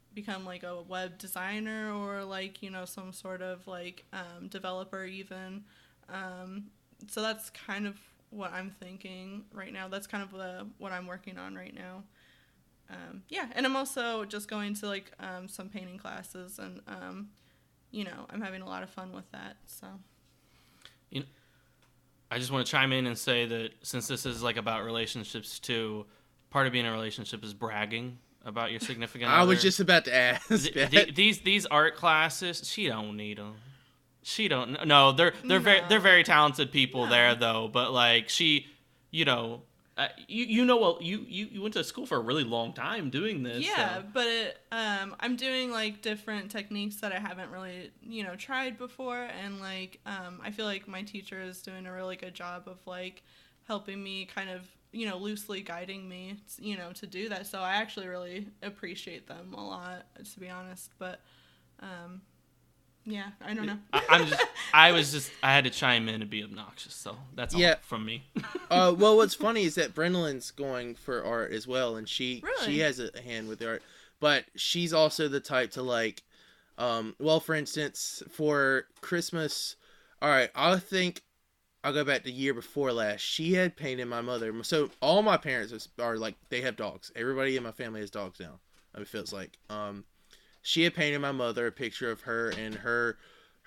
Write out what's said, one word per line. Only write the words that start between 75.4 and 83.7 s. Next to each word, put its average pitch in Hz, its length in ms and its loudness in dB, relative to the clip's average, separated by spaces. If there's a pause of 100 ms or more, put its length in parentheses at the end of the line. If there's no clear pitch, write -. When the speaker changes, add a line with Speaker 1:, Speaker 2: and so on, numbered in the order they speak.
Speaker 3:
to, 127 120 -8
like, 117 420 -2 (520)
um, 113 440 -2
well, 156 180 4
for 160 160 0
instance, - 760 -4
for 143 600 2 (120)
Christmas, - 760 -4 (440)
all 143 100 2
right, 131 260 6
I 170 240 4
think 180 420 -2 (640)
I'll 143 80 0
go 147 100 2
back 135 160 2
to - 60 -4
the 131 80 -6
year 135 220 0
before 127 380 -2
last. 107 280 0
She 165 340 0
had 185 220 2